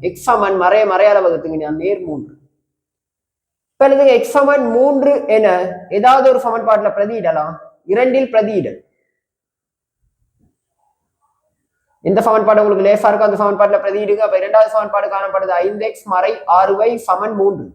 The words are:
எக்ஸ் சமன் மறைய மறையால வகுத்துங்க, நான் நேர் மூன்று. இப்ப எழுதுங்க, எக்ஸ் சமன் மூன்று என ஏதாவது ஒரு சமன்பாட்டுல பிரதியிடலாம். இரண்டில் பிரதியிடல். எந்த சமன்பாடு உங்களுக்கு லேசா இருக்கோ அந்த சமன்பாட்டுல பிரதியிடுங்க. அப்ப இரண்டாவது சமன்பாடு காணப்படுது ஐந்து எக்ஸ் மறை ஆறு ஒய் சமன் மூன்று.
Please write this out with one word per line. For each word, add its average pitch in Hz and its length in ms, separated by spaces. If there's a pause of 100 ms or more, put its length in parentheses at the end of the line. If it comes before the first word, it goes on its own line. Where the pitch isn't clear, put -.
எக்ஸ் - 200
சமன் 202 360
மறைய 202 180 (100)
மறையால 202 320
வகுத்துங்க, 160 380
நான் 156 220
நேர் 190 240
மூன்று. 143 240 (1400)
இப்ப 269 160
எழுதுங்க, 269 300
எக்ஸ் - 180
சமன் 277 300 (100)
மூன்று 269 360 (240)
என 214 120 (500)
ஏதாவது 262 340
ஒரு - 140
சமன்பாட்டுல 214 520
பிரதியிடலாம். 170 580 (360)
இரண்டில் 254 420
பிரதியிடல். 202 440 (3250)
எந்த 185 180
சமன்பாடு 214 360
உங்களுக்கு 196 260
லேசா 214 200
இருக்கோ 208 200
அந்த 196 120
சமன்பாட்டுல 202 440
பிரதியிடுங்க. 202 420
அப்ப 190 160
இரண்டாவது 214 320
சமன்பாடு 202 400
காணப்படுது 190 380 (120)
ஐந்து 208 240
எக்ஸ் - 260
மறை 185 180 (260)
ஆறு 196 240
ஒய் 233 120 (140)
சமன் 202 320
மூன்று. 196 340